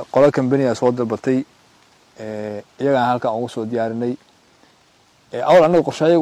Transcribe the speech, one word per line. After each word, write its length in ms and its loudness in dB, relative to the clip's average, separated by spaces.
qolo 200 4
company 380 0
ah 60 -2
soo 160 0
dalbatay, 500 -2
ee, 420 -10
iyagaan 300 0
halkan 240 -2
ugu 160 -6
soo 160 -6
diyaarinay. 480 -4
Ee, 80 -8
awal 220 6
anagu 200 4
qorshayagu 380 2